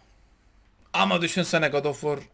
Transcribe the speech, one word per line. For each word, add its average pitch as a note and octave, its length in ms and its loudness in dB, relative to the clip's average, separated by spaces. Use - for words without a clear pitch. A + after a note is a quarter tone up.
Ama F#3 280 2
düşünsene, E3 460 0
God C#3+ 180 0
of C#3+ 160 -4
War D3 180 -2